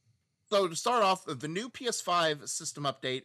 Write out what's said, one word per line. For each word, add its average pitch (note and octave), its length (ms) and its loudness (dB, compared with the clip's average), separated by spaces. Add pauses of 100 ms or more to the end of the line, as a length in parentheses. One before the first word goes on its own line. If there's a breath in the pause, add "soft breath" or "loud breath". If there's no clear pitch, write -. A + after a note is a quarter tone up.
(500)
So G3 180 4
to E3 80 -4
start A#3 280 2
off, F#3+ 220 2
the C#3 220 -6
new G3+ 220 -4
P B3 180 -8
S - 140 -2
five D#3+ 480 0
system D3 340 -6
update C3 420 -2